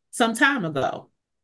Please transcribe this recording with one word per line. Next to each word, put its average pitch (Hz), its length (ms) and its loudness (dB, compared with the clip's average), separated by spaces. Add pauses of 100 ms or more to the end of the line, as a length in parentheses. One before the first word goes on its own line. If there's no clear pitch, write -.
(100)
some 226 240 0
time 277 300 2
ago." - 460 -4 (340)